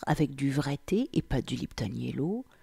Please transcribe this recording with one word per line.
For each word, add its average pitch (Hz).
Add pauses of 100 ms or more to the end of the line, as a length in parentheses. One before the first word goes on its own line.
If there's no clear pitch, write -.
avec 139
du 139
vrai 143
thé 240
et -
pas 127
du -
Lipton -
Yellow, 131 (180)